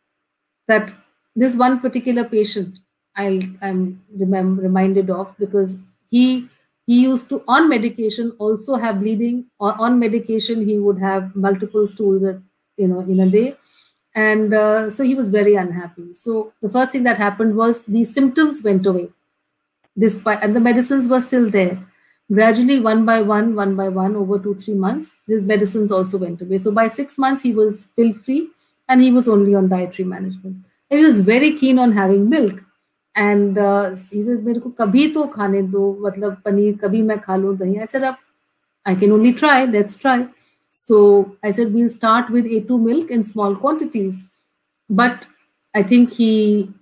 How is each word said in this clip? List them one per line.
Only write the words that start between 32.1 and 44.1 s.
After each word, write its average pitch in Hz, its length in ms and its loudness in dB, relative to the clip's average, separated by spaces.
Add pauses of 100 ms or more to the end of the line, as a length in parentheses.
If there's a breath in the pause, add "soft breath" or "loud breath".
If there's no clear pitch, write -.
milk. 240 320 0 (560)
And, 202 420 2
uh, 202 320 2 (200)
he 208 120 -6
said, 226 220 -4
"मेरे 233 160 -4
को 247 180 -12
कभी 233 360 2
तो 302 200 -2
खाने 196 280 -2 (120)
दो, 196 80 0 (240)
मतलब, 196 380 -6
पनीर 208 380 0
कभी 208 200 0
मैं 214 180 0
खा 190 160 -4
लूँ, 196 200 -2
दही।" 190 260 -2
I 220 40 -10
said, 269 180 -4
"अब 262 120 -4 (720)
I 185 160 0
can 208 100 6
only 220 200 6
try, 269 340 2
let's 208 300 -2
try." 262 200 0 (540 soft breath)
So - 280 2 (460)
I 208 140 -2
said, 226 140 0
"We'll 233 240 2
start 233 340 0
with 233 160 0
A 226 140 -2 (100)
two 247 80 2
milk 254 320 0
in 233 140 0
small 202 300 -2
quantities." 220 680 -4 (680)